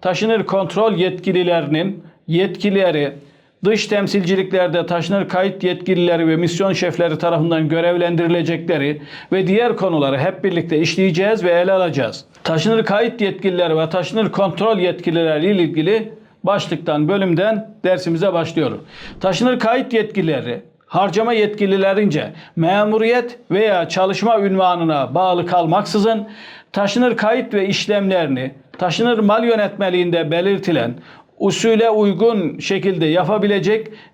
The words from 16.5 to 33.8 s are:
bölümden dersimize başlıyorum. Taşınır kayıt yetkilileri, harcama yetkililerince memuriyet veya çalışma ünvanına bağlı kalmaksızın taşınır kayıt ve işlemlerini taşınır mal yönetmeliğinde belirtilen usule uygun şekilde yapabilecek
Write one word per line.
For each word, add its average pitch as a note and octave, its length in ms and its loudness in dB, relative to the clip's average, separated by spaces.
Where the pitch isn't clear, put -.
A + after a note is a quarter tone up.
bölümden F#3+ 680 0
dersimize F3 480 0
başlıyorum. D#3 520 -2
Taşınır A#3 380 0
kayıt A#3+ 340 0
yetkilileri, D#3+ 680 -2
harcama G3+ 460 0
yetkililerince G3 1000 0
memuriyet A3 840 2
veya F#3 380 2
çalışma G3+ 520 0
ünvanına E3+ 720 0
bağlı F3+ 320 0
kalmaksızın G3+ 840 0
taşınır A#3 440 0
kayıt A#3 380 0
ve G3 140 0
işlemlerini F3 840 0
taşınır A3 400 0
mal G#3+ 260 2
yönetmeliğinde F3+ 840 0
belirtilen E3+ 640 0
usule A3 480 2
uygun G3+ 680 2
şekilde F#3 480 -2
yapabilecek G3+ 840 0